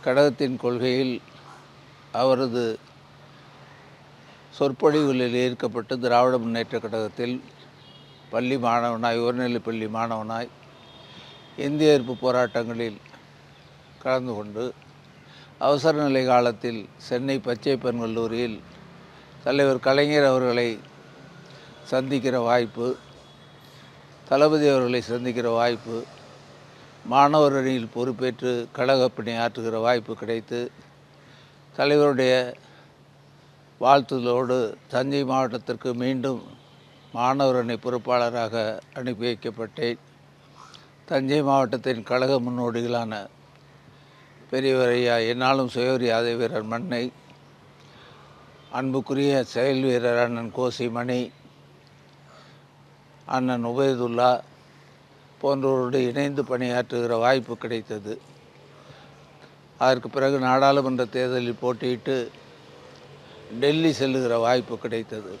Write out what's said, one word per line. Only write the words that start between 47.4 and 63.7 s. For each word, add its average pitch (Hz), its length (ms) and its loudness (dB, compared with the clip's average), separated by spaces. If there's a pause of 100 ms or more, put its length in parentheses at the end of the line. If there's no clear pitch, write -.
அன்புக்குரிய 135 720 0
செயல் 131 380 0
வீரர் 120 420 2
அண்ணன் 117 340 -4
கோசி 123 340 -4
மணி, 123 280 -4 (2000)
அண்ணன் 127 400 -2
உபயதுல்லா 123 640 2 (1120)
போன்றவரோடு 135 640 0
இணைந்து 143 360 -2
பணியாற்றுகிற 123 760 -2
வாய்ப்பு 120 380 2
கிடைத்தது. 110 560 -8 (1600)
அதற்கு 127 320 2
பிறகு 135 300 0
நாடாளுமன்ற 131 680 2
தேர்தலில் 123 560 -2
போட்டியிட்டு 127 560 -2 (1400)
டெல்லி 156 340 2